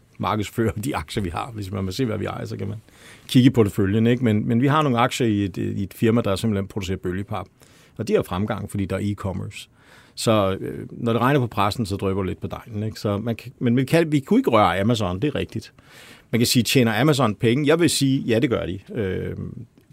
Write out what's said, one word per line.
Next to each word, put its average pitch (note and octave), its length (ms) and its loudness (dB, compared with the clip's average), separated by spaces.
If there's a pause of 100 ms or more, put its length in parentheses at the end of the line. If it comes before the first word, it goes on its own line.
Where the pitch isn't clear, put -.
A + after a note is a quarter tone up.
(180)
markedsføre G#2 540 -2 (120)
de C#3 120 -4
aktier, F#2 280 -6
vi F2 60 -4
har. G#2 240 -8
Hvis G2+ 180 -10
man G2 140 -4
vil F#2 80 -6
se, C3 120 -2
hvad G#2+ 120 -4
vi G2 80 -6
ejer, F#2+ 200 -8
så A2 120 -10
kan G#2 100 -8
man G#2 100 -10 (500)
kigge B2+ 200 6
i - 20 8
porteføljen, G#2+ 580 4
ikke? A#2+ 160 2
Men, G#2+ 240 2
men A#2 140 2
vi C#3+ 60 4
har D3+ 140 2
nogle B2+ 180 2
aktier B2+ 280 2
i G#2 160 2
et, F#2+ 140 -4
i G2+ 260 -4
et F#2 100 -8
firma, A2+ 280 2
der G2+ 140 0
simpelthen G2 320 -2
producerer F#2+ 300 -6
bølgepap. F#2 480 -6 (520)
Og A2+ 100 -6
de G#3 60 0
har F#3+ 100 2
fremgang, G2+ 480 -4
fordi G2+ 140 -2
der F#2+ 100 -2
er F#2+ 40 -4 (160)
e-commerce. G2+ 540 -8 (460)
Så, G2+ 440 2
øh, - 320 -10
når A#2 220 -2
det A2+ 80 0
regner C#3 180 4
på A#2+ 80 0
pressen, G#2 380 -2
så F#2+ 100 -4
drypper G2 280 -2
det F#2 60 -2
lidt F2 120 -8
på F#2+ 60 -8
dejen, G#2 360 -10
ikke? A2 160 -8
Så G2+ 180 -2
man A2+ 180 -4
kan, - 240 -14
men A#2+ 180 2
vi C3+ 60 2
kan, E3 280 2
vi D3+ 80 2
kunne G3+ 200 2
ikke C4 120 0
røre F#2+ 280 4
Amazon, G2+ 400 0
det C#3+ 80 0
er C#3+ 80 -4
rigtigt. F2+ 380 -6 (580)
Man A#2 80 0
kan A#2 60 4
sige, A#2+ 180 4
tjener A2+ 380 2
Amazon C3 340 4
penge? B2+ 320 2
Jeg E3 120 4
vil E3+ 100 4
sige, C3+ 320 2
ja, A2+ 180 2
det C#3+ 100 2
gør F2 160 0
de. F#2 140 -6 (160)
Øh, F#2 400 -4 (580)